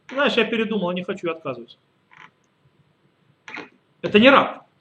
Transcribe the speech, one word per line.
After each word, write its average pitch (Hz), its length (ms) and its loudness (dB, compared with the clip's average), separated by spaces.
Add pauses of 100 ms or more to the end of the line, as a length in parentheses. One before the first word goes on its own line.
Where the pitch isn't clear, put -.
(100)
знаешь, 254 240 -2
я 226 100 2
передумал, 208 480 -4
не 180 100 -8
хочу, 190 240 -8
я 165 60 -2
отказываюсь». 127 460 -12 (2250)
Это 190 180 2
не 254 100 8
раб, - 340 2 (160)